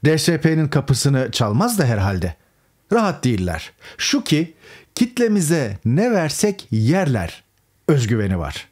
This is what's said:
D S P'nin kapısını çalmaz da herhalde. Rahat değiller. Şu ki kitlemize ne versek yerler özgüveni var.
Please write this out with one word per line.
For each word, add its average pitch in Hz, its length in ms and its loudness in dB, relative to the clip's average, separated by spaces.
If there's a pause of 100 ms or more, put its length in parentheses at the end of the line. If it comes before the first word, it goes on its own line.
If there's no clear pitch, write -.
D 156 140 4
S 160 220 0
P'nin 160 280 2
kapısını 135 640 0
çalmaz 151 460 0
da 165 60 2
herhalde. 98 500 0 (580)
Rahat 202 320 0
değiller. 92 480 -2 (260)
Şu - 260 -2
ki 160 300 0 (400)
kitlemize 175 880 0
ne 180 280 2
versek 196 580 -2
yerler 117 760 0 (440)
özgüveni 110 500 0
var. 73 340 -8